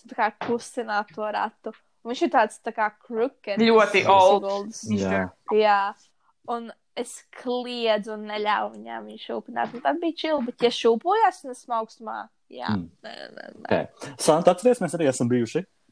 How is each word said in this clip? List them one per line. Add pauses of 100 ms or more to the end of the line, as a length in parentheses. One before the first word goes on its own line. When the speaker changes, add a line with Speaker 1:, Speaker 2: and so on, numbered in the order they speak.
Speaker 1:
tā
kā (100)
kustināt
to
ratu. (240)
Un
viņš
ir
tāds,
tā
kā,
crooked.
Speaker 2:
Ļoti
old. (240)
Speaker 1:
Siguldas.
Speaker 3:
Jā. (220)
Speaker 1:
Jā. (640)
Un (220)
es (120)
kliedzu
un
neļauju
viņām
viņu
šūpināt.
Un
tad
bija
chill,
bet
ja
šūpojās
un
esmu
augstumā, (300)
jā.
Speaker 3:
Mm. (100)
Speaker 1:
Nē, (120)
nē,
nē.
Speaker 3:
Ok.
Santa,
atceries,
mēs
arī
esam
bijuši (280)